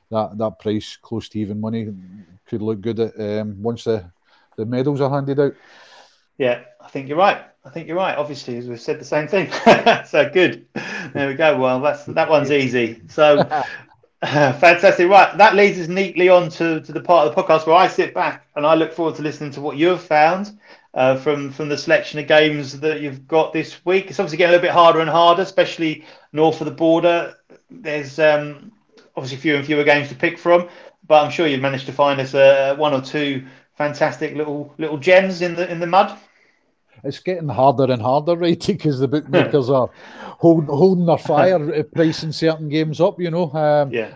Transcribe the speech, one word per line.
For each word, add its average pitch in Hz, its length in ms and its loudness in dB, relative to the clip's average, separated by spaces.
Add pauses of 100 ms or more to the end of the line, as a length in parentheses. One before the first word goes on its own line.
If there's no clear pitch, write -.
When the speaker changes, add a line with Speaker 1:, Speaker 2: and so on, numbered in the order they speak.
(120)
Speaker 1:
That, 107 280 -4
that 110 180 -4
price, 107 420 -6
close - 300 -10
to 107 100 -10
even 107 220 -6
money, 110 320 -6 (540)
could 107 160 -8
look 107 180 -4
good 110 180 -6
at, 110 200 -6
um, 104 420 -8
once 117 220 -6
the, 104 260 -4 (480)
the 110 80 -6
medals 131 360 -2
are 135 100 0
handed 139 280 -4
out. 143 140 0 (880)
Speaker 2:
Yeah, 123 220 -2 (200)
I - 60 -20
think 135 200 -12
you're 147 100 -8
right. 190 260 2 (200)
I - 60 -20
think 165 180 -14
you're 160 100 -6
right. 180 200 -4
Obviously, 139 400 -8
as 123 100 -12
we've 120 140 -12
said - 180 -6
the 127 60 -18
same 151 220 -4
thing. 170 240 -2 (140)
<laughs> 220 420 4
So 147 220 2
good. 180 360 0 (480)
There 139 140 -4
we 139 80 -6
go. 151 240 2
Well, 127 220 0
that's, 147 240 -2
that 160 240 -2
one's 143 220 2
easy. 123 560 0
So, 151 360 4
<laughs> - 800 -10
fantastic. 170 840 4
Right, 165 280 6
that 202 180 6
leads 196 240 2
us 165 80 -8
neatly 180 420 0
on 180 220 4
to, 165 300 -4
to - 100 -18
the 151 100 -8
part 160 260 4
of - 80 -4
the 185 60 -2
podcast 160 260 2
where 160 80 6
I 185 120 6
sit 175 260 -2
back 160 420 -6
and 147 100 -2
I 160 100 4
look 160 180 0
forward 160 220 -4
to 147 60 -12
listening 147 300 -8
to 131 100 -14
what 139 160 -8
you've 170 240 0
found, 170 560 0 (360)
uh, 131 240 2
from, 143 340 -4
from 147 180 -8
the 147 80 -4
selection 151 420 -2
of 139 80 -8
games 147 520 2
that 151 220 -4
you've 135 260 -12
got 160 260 0
this - 320 -8
week. 190 240 -2
It's - 100 -12
obviously 160 180 -6
getting 175 160 4
a 175 40 8
little 175 100 2
bit 147 60 -2
harder 165 260 6
and 160 100 -2
harder, 170 340 4
especially 165 640 -4 (280)
north 156 280 0
of 156 40 -6
the 151 60 -8
border. 165 640 0 (340)
There's, 143 500 -10
um, 147 520 0 (440)
obviously 135 220 -10
fewer 147 200 -2
and 139 80 -4
fewer 147 180 0
games 143 260 0
to - 60 -16
pick 170 220 -4
from, 175 300 2 (400)
but 151 160 6
I'm 139 80 -4
sure 165 160 -2
you've 135 140 -2
managed 135 260 -4
to 123 60 -10
find 143 260 0
us, 131 140 -6
uh, 139 440 4
one 151 160 0
or 131 80 -2
two 139 440 -6 (320)
fantastic 147 580 -4
little, 147 420 -8
little 156 200 -6
gems 180 440 2
in 175 140 -4
the, 175 160 -4
in 165 80 -8
the 170 80 -6
mud. 196 300 0 (840)
Speaker 1:
It's - 180 -10
getting 170 280 -6
harder 131 460 2
and 120 80 -4
harder, 147 340 0
right? 170 240 0
<laughs> 196 200 -4
'Cause 143 200 -2
the 135 80 0
bookmakers 139 640 0
Speaker 2:
<laughs> - 0 -
Speaker 1:
are 131 200 0 (480)
hold-, 165 280 4
holding 175 400 2
their 156 120 2
fire, 160 560 0
uh, 147 100 -2
pricing 160 500 -2
certain 160 340 -2
games 156 320 -4
up, 180 220 0
you 170 100 -4
know. 170 220 -2
Um, 147 380 0
Speaker 2:
Yeah. 110 240 -6